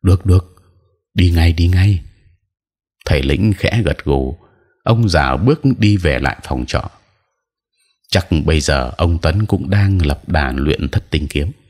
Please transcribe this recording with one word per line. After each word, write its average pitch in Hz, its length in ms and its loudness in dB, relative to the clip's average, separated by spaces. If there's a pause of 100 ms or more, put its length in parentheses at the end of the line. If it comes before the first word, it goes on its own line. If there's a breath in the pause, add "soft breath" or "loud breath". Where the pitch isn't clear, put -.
Được, 92 240 2
được, 92 360 0 (520)
đi 90 160 2
ngay, 82 220 4
đi 85 160 2
ngay. 92 340 2 (1000)
Thầy 73 180 0
lĩnh 98 360 0
khẽ 113 260 0
gật - 200 -4
gù, 67 340 -2 (460 soft breath)
ông 113 240 2
dạo 69 280 0
bước 127 240 2 (180)
đi 104 180 2
về 78 220 0
lại 67 240 -4
phòng 64 240 -6
trọ. - 240 -6 (1200)
Chắc - 180 -2 (180)
bây 80 160 2
giờ 67 360 -2
ông 85 220 0
Tấn 98 280 0
cũng - 240 -4
đang 98 360 2
lập 69 220 -4
đàn 65 280 -2
luyện 69 320 -2
thất - 220 -4
tinh 76 200 -2
kiếm. 73 200 -4 (180)